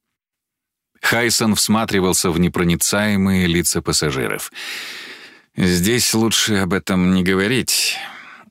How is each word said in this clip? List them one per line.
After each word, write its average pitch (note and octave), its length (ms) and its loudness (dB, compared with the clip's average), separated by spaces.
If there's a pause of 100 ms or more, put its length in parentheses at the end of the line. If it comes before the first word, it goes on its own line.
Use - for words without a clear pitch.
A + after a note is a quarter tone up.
(1040)
Хайсон A#2 520 2
всматривался F#2+ 760 2
в D#2+ 80 0
непроницаемые F#2 1080 2
лица E2+ 360 0
пассажиров. C2 680 -2 (1040)
"Здесь F#2+ 600 2
лучше A2 420 0
об F#2+ 160 0
этом F#2 420 2
не F#2 80 2
говорить. F#2+ 760 0 (540)